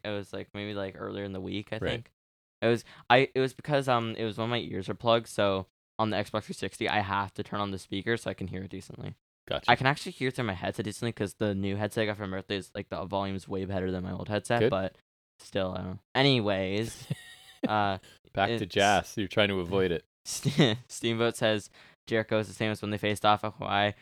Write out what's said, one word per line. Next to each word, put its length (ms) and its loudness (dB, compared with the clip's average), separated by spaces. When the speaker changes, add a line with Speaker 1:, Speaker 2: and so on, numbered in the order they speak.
Speaker 1:
it 60 -6
was, 200 -6
like, 220 -8
maybe, 200 -6
like, 240 -6
earlier 280 -6
in 80 -6
the 80 -6
week, 320 -4
I 60 -4
Speaker 2:
Right. 20 -6
Speaker 1:
think. 200 -8
It 60 2
was, 180 2
I, 260 6
it 60 2
was 120 0
because, 360 0
um, 280 2
it 60 -4
was 140 -4
when 120 -2
my 100 0
ears 280 -6
were 80 -4
plugged, 320 4
so 400 2
on 120 2
the 60 0
Xbox 280 -2
three 80 -8
sixty, 340 -4
I 140 2
have 320 -2
to 100 -6
turn 160 -6
on 120 -2
the 60 -4
speaker 380 -2
so 140 -4
I 40 -2
can 140 -6
hear 160 -6
it 80 -12
decently. 440 -12
Speaker 2:
Gotcha. 200 0
Speaker 1:
I 60 8
can 120 2
actually 260 -2
hear 180 -2
through 140 -4
my 80 0
headset 320 -4
decently 260 -4
'cause 240 -4
the 180 2
new 220 0
headset 280 0
I 20 0
got 120 -2
for 100 -8
my 100 -6
birthday 200 -4
is, 160 -10
like, 160 -8
the 160 -4
volume's 420 -4
way 180 -4
better 260 0
than 120 -2
my 100 -6
old 160 -8
headset, 320 0
Speaker 2:
Good. 80 6
Speaker 1:
but 280 0
still, 340 -2
I 40 -4
don't 140 -6
know. 80 -10
Anyways, 920 2
Speaker 2:
<laughs> 320 -8
Speaker 1:
uh, 300 2
Speaker 2:
Back 160 4
to 40 0
Speaker 1:
it's 100 -6
Speaker 2:
Jazz. 440 4
You're 100 0
trying 220 4
to 100 0
avoid 320 2
it. 140 -2
Speaker 1:
<laughs> 100 -20
Ste-, 520 2
Steamboat 480 0
says 340 0
Jericho 320 2
is 80 -2
the 60 -12
same 180 -2
as 100 -6
when 100 -4
they 60 -2
faced 280 0
off 180 6
at 100 -4
Hawaii, 480 2